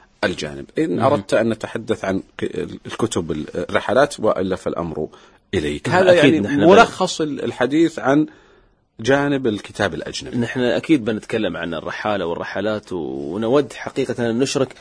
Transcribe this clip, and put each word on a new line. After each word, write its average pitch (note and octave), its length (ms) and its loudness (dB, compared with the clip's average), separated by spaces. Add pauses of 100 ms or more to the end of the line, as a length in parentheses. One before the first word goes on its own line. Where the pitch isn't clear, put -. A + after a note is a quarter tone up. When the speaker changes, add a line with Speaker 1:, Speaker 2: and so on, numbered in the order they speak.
(240)
Speaker 1:
الجانب. G#2 420 -4 (140)
إن D#3+ 160 -2
Speaker 2:
مم. - 80 0
Speaker 1:
أردت C3+ 300 0
أن A2+ 160 2
نتحدث A2 560 -4
عن F#2+ 140 0
ق-، - 480 -6 (180)
الكتب D#2+ 600 -4 (100)
الرحلات، G#2+ 640 0
وإلا F#2+ 360 0
فالأمر D#2 520 -6 (460)
إليك. D2+ 360 -4
هذا F3+ 300 6
Speaker 2:
أكيد C#3+ 140 6
Speaker 1:
يعني D#3 60 2
Speaker 2:
نحن - 200 0
Speaker 1:
ملخص F#3 600 6
ال-، D3 220 -4
الحديث C#3 560 0
عن C#3 260 4 (760)
جانب C3+ 480 2
الكتاب G2+ 460 -2
الأجنبي. - 440 -8
Speaker 2:
نحن A#2+ 220 -2
أكيد B2 460 2
بنتكلم G#2+ 520 -2
عن E2+ 160 -6
الرحالة F2 520 -4
والرحلات، G2 680 -4
و-، F2+ 40 -4
ونود F2 760 -2
حقيقة B2 560 -4
أن A2+ 100 0
نشرك C3+ 420 0